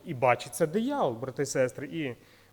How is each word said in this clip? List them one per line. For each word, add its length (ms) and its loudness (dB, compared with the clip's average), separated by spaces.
і 100 -6
бачить 400 2
це 120 4
диявол, 480 0
брати 280 -6
і 40 0
сестри. 400 0
І 280 -6